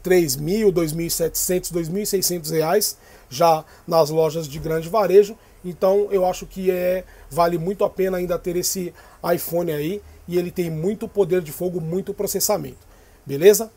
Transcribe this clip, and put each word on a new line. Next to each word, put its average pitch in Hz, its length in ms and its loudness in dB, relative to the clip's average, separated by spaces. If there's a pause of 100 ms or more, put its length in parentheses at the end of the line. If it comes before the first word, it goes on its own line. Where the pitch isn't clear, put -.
três 175 340 2
mil, 190 360 0
dois 160 220 0
mil 165 140 -6
e 160 40 -6
setecentos, 175 580 -2
dois 170 200 -4
mil 196 140 -4
e - 20 -6
seiscentos 175 460 -4
reais 160 460 0 (320)
já 156 360 2 (200)
nas 165 240 4
lojas 160 380 0
de 139 100 -12
grande 156 320 -4
varejo. 202 480 4 (280)
Então 196 460 0
eu 190 140 2
acho 180 200 -2
que 185 260 -2
é, 180 320 -2 (260)
vale 170 280 2
muito 185 260 -2
a 202 60 0
pena 185 280 -2
ainda 175 220 -4
ter 175 160 -6
esse 180 380 -4 (400)
iPhone 170 380 -2
aí, 156 300 -4 (260)
e 170 100 -2
ele 175 140 -2
tem 175 180 -4
muito 180 380 -4
poder 185 340 0
de 151 100 -12
fogo, 175 300 -6
muito 185 320 -6
processamento. 196 720 -4 (400)
Beleza? 196 500 4